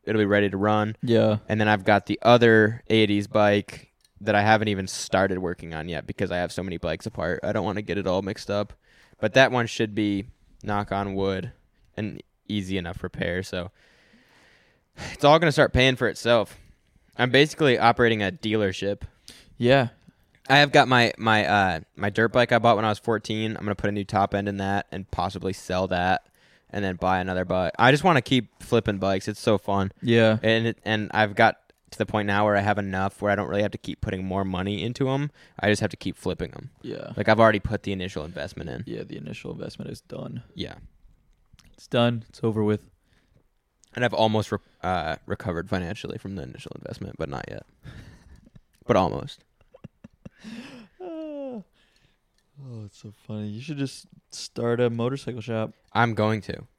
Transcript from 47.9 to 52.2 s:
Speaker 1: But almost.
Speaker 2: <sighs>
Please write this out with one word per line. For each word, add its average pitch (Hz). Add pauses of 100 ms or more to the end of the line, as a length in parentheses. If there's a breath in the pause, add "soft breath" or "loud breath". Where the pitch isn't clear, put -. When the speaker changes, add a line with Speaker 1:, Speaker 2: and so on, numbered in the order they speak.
Speaker 1:
But 107
almost. - (1000 loud breath)
Speaker 2:
<sighs> 233 (1900 loud breath)